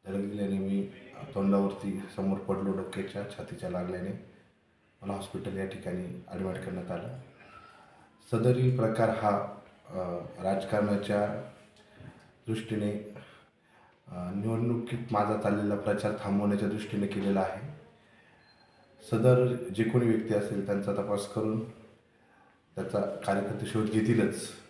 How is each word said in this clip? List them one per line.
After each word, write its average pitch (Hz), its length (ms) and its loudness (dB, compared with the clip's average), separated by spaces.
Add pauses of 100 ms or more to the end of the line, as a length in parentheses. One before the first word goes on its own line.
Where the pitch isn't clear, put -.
धडक 98 240 -2
दिल्याने 98 280 0
मी 98 300 0 (460)
तोंडावरती 98 680 2 (140)
समोर 98 220 0
पडलो, 95 340 0
डोक्याच्या 95 580 -4
छातीच्या - 400 -8
लागल्याने 92 540 -4 (800)
मला 98 100 -4
हॉस्पिटल 95 440 -6
या 95 100 -2
ठिकाणी 90 640 -6
ॲडमिट 95 260 -4
करण्यात 90 340 -6
आलं. 92 180 -6 (1200)
सदरील 123 460 4
प्रकार 110 300 4
हा, 101 460 0 (340)
अ, 92 100 -6 (440)
राजकारणाच्या 104 840 2 (1200)
दृष्टीने, 104 680 -4 (960)
अ, 90 260 -8
निवडणुकीत 117 640 -2 (120)
माझा 104 260 4
चाललेला 104 380 2
प्रचार 104 380 0 (120)
थांबवण्याच्या 101 440 4
दृष्टीने 101 380 0
केलेला 98 340 2
आहे. 107 360 -2 (1300)
सदर 123 360 8 (300)
जे 113 60 4
कोणी 117 240 4
व्यक्ती 107 280 4
असेल 101 320 0
त्यांचा 101 260 0
तपास 101 360 -2
करून 110 520 -2 (960)
त्याचा - 260 -2
कार्यकर्ते - 680 -2
शोध 107 240 0
घेतीलच 110 580 2 (220)